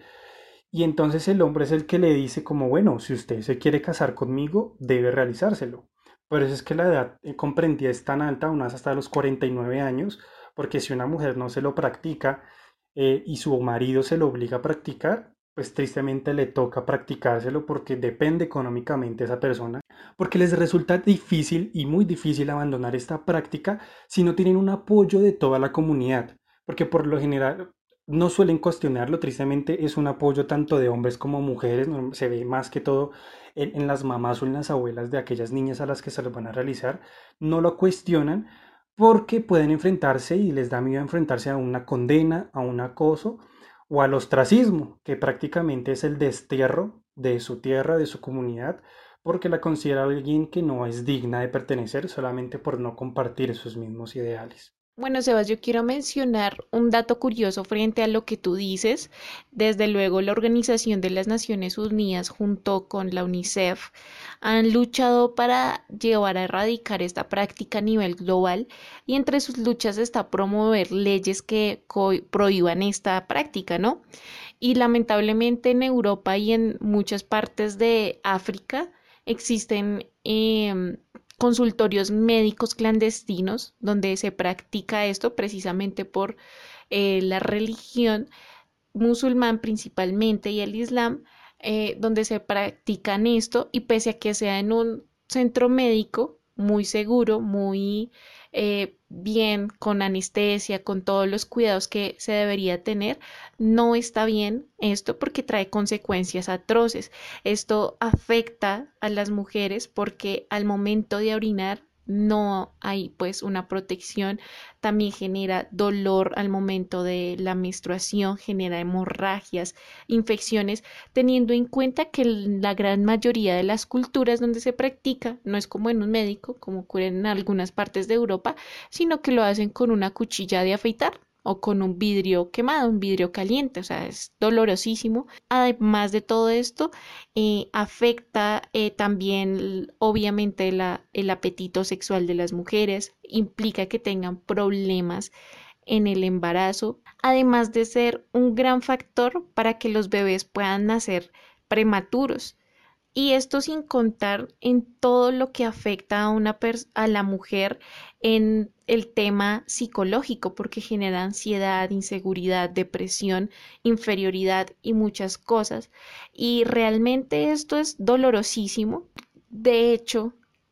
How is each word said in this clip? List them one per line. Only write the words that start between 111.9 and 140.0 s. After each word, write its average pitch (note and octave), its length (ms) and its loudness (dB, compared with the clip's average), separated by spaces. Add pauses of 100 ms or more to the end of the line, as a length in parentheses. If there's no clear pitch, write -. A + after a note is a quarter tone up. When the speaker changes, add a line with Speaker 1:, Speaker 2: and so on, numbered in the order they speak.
Speaker 2:
no G#3 720 0
hay, G3 300 -4
pues, F#3 300 -6
una F#3 280 -6
protección, F#3+ 720 -4 (400)
también G#3 320 0
genera F#3+ 580 -4
dolor F#3+ 640 2
al G3+ 140 -2
momento F#3+ 560 -2
de F3+ 340 -4
la F#3 160 -2
menstruación, F#3 840 -4
genera F#3 440 -4
hemorragias, F#3 960 -4 (320)
infecciones, A3 720 0 (300)
teniendo B3+ 400 4
en A#3+ 140 2
cuenta C4 400 0
que C#4+ 160 -2
en G3+ 400 0
la G3+ 120 0
gran G3+ 300 2
mayoría A3 500 2
de F3+ 80 2
las G#3 240 0
culturas B3 540 0
donde A#3 180 0
se B3 140 -2
practica, B3+ 720 -4
no G3+ 120 -2
es G3+ 120 -4
como G#3+ 200 -4
en A3+ 140 0
un G#3 80 -2
médico, G#3+ 480 -2
como F#3+ 220 -8
ocurre F#3 260 -2
en F#3 200 -2
algunas G3 440 -2
partes G3 380 -4
de A3+ 60 2
Europa, A3+ 420 0 (320)
sino E4 340 0
que C#4 80 0
lo A#3 140 4
hacen G#3 240 2
con A#3 240 0
una G3 180 2
cuchilla F#3+ 540 -2
de F#3+ 100 2
afeitar A#3 460 -2 (220)
o G3 200 -4
con G3+ 180 0
un F#3 180 -2
vidrio F#3 520 0
quemado, B3+ 400 0
un G#3 100 2
vidrio F#3 320 0
caliente, A#3+ 480 -2
o - 20 -10
sea, - 240 -8
es - 340 -14
dolorosísimo. A3 840 2 (220)
Además A3 640 4
de G#3 80 0
todo A3+ 300 2
esto, A#3+ 400 -2 (440)
eh, G#3+ 380 0
afecta, G#3+ 880 0 (140)
eh, G#3+ 160 0
también, G3 640 0
l-, F#3+ 300 -4 (100)
obviamente, G#3 720 0